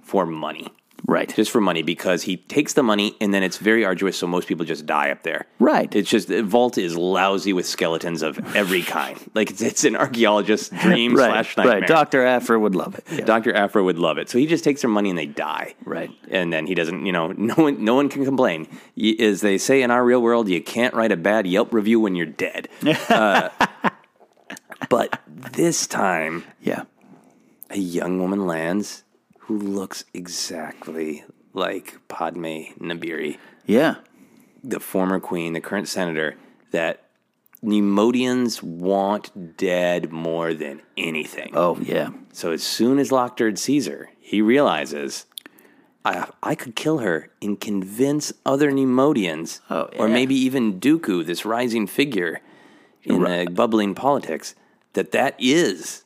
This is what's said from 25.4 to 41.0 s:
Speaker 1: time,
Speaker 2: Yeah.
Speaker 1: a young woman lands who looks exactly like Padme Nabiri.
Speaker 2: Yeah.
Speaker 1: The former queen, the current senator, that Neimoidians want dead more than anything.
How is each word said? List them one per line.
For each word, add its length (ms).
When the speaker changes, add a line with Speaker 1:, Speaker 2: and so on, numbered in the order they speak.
Speaker 1:
time, 580
Speaker 2:
Yeah. 240
Speaker 1:
a 80
young 420
woman 280
lands 560
who 180
looks 460
exactly 1080
like 440
Padme 540
Nabiri. 560
Speaker 2:
Yeah. 300
Speaker 1:
The 200
former 400
queen, 320
the 80
current 260
senator, 480
that 320
Neimoidians 1000
want 960
dead 540
more 420
than 280
anything. 560